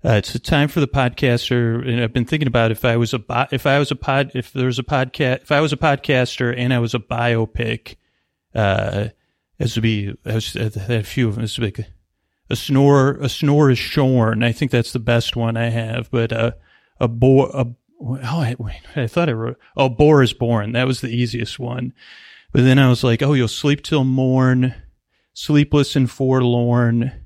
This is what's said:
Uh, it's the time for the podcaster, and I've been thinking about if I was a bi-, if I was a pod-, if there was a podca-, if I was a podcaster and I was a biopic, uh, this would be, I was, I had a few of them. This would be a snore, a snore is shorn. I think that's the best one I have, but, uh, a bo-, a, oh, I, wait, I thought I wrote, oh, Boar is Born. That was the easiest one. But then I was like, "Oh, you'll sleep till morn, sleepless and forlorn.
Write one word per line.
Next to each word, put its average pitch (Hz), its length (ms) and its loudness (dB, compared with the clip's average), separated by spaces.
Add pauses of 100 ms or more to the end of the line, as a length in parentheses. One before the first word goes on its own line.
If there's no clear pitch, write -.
Uh, 139 80 2
it's 104 200 0
the - 60 -6
time 147 300 0
for 160 100 -4
the 147 80 2
podcaster, 123 960 -2
and 120 160 -2
I've 117 120 -2
been 123 120 0
thinking 151 220 -2
about 113 240 2
if 110 140 -4
I 117 120 2
was 117 160 0
a 131 60 -4
bi-, 120 320 -4
if 131 160 -4
I 139 140 2
was 143 100 -2
a 143 60 -4
pod-, 135 400 -2
if 127 160 -8
there 127 140 -2
was 123 120 -2
a 131 60 -8
podca-, 131 580 -2
if - 80 -20
I 147 100 4
was 151 120 0
a 151 40 -2
podcaster 131 800 0
and 123 160 0
I 127 60 2
was 117 160 -2
a 120 60 -2
biopic, 117 960 -4 (580)
uh, 101 540 0 (500)
this - 160 -2
would 110 80 -2
be, 104 320 -2 (100)
I 113 100 -6
was, 110 220 -6
I 107 220 -4
had 98 140 -8
a 110 100 -2
few 120 240 -2
of 104 80 -2
them. 113 80 -6
This 110 160 -6
would 107 160 -4
be 104 100 -10 (640)
a - 60 -2
snore, 139 600 4
a 139 140 -6
snore 143 440 2
is 120 60 2
shorn. 120 680 0
I 117 80 0
think 131 180 -2
that's 120 220 0
the 127 80 -4
best 117 340 -2
one 117 220 -2
I 117 140 -2
have, 117 420 -6
but, 113 200 0
uh, 113 200 -2 (480)
a 127 80 2
bo-, 131 380 4
a, 135 200 -2 (340)
oh, 131 400 -4
I, 120 160 -2
wait, - 260 -10 (120)
I 127 140 -4
thought 170 200 0
I 135 40 -2
wrote, 117 260 -6 (180)
oh, 135 120 2
Boar 147 340 6
is 117 100 4
Born. 117 400 -2
That 123 140 0
was 131 140 -2
the 127 100 -6
easiest 117 480 -4
one. 123 340 -6 (600)
But 123 120 4
then 131 140 6
I 135 120 6
was 123 120 2
like, 120 200 2
"Oh, 143 100 2
you'll 127 160 2
sleep 143 340 -2
till 143 220 0
morn, 131 680 2 (580)
sleepless 147 640 0
and 131 140 2
forlorn. 120 1000 0 (140)